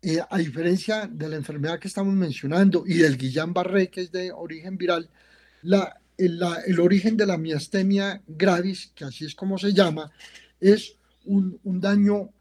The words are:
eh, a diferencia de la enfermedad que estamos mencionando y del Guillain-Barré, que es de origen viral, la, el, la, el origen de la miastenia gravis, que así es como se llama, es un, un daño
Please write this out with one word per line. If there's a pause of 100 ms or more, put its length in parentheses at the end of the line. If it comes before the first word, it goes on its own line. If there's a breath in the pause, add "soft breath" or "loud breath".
eh, (100)
a
diferencia
de
la
enfermedad
que
estamos
mencionando
y
del
Guillain-Barré,
que
es
de
origen
viral, (540 soft breath)
la, (180)
el,
la,
el
origen
de
la
miastenia
gravis,
que
así
es
como
se
llama, (480 loud breath)
es (300)
un,
un
daño (120)